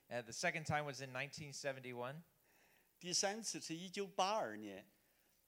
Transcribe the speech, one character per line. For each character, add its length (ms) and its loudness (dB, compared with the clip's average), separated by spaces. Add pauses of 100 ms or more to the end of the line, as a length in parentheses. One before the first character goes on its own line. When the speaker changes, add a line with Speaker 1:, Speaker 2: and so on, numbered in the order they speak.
Speaker 1:
Uh, 140 0
the 100 -8
second 320 2
time 200 4
was 160 -4
in 120 -6
nineteen 420 -4
seventy-one. 680 -2 (760)
Speaker 2:
第 140 -6
三 300 4
次 180 -2
是 140 -4
一 140 -6
九 180 -2
八 300 4
二 200 2
年。 280 -6 (640)